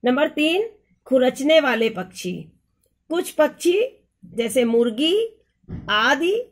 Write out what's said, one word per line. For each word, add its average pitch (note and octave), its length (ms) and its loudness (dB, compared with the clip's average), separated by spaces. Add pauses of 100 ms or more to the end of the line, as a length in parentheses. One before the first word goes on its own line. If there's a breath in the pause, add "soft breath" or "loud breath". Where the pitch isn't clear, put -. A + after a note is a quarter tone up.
नंबर B3+ 280 2
तीन, E4+ 380 -2 (380)
खुरचने C4 540 2
वाले A3+ 300 0
पक्षी। F3+ 420 -10 (760)
कुछ E4+ 220 -4
पक्षी E4 480 0 (440)
जैसे A#3 400 -2
मुर्गी A#3 500 0 (760)
आदि C4+ 460 2 (160)